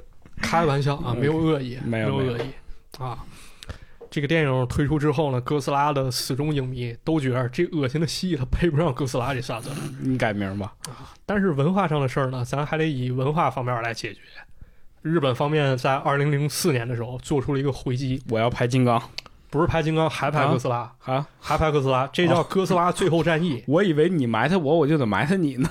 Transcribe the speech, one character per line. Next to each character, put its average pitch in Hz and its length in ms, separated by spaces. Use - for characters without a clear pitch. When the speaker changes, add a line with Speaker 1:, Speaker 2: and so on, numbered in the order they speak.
Speaker 1:
开 165 240
玩 143 160
笑 143 140
啊， 131 180
Speaker 2:
嗯。 117 60
Speaker 1:
没 139 80
有 160 100
恶 160 240
意， 123 240
Speaker 2:
没 113 140
有， 135 180
Speaker 1:
没 135 80
有 123 60
恶 120 60
意。 120 40
Speaker 2:
没 135 120
有。 127 60
Speaker 1:
啊。 120 140
这 - 100
个 143 80
电 160 160
影 127 240
推 147 200
出 151 100
之 147 140
后 143 200
呢， 123 100
哥 147 200
斯 139 80
拉 143 240
的 135 160
死 123 260
忠 151 180
影 131 140
迷 123 360
都 160 160
觉 131 100
得 123 200
这 175 160
恶 151 220
心 151 140
的 156 60
蜥 180 280
蜴 - 20
它 127 80
配 - 220
不 147 100
上 160 160
哥 139 120
斯 127 140
拉 131 140
这 123 60
仨 117 200
字 139 100
儿。 143 60
Speaker 2:
你 131 160
改 113 160
名 101 240
吧。 98 160
Speaker 1:
啊， - 260
但 202 140
是 190 120
文 139 200
化 190 160
上 147 140
的 135 60
事 127 120
儿 131 120
呢， 127 120
咱 139 220
还 156 120
得 160 100
以 127 240
文 131 200
化 151 200
方 127 120
面 123 200
来 117 100
解 110 180
决。 - 100
日 160 160
本 131 160
方 147 160
面 143 260
在 135 200
二 139 200
零 147 140
零 143 180
四 170 240
年 117 140
的 123 80
时 120 80
候 123 160
做 147 200
出 143 140
了 135 60
一 135 40
个 139 80
回 127 240
击。 131 340
Speaker 2:
我 110 100
要 117 100
拍 123 180
金 127 160
刚。 117 160
Speaker 1:
不 143 100
是 175 60
拍 165 140
金 156 140
刚， 160 140
还 - 200
拍 147 180
哥 131 120
斯 131 80
拉。 120 100
Speaker 2:
啊？ 123 360
啊？ 139 140
Speaker 1:
还 151 180
拍 156 140
哥 147 100
斯 135 80
拉， 127 180
这 175 200
叫 165 160
哥 190 220
斯 185 80
拉 175 180
最 190 160
后 160 160
战 160 180
役。 147 180
Speaker 2:
哦。 - 80
我 160 160
以 175 100
为 151 160
你 147 180
埋 113 220
汰 196 80
我， 160 220
我 143 60
就 156 120
得 135 80
埋 101 200
汰 190 120
你 143 180
呢。 127 160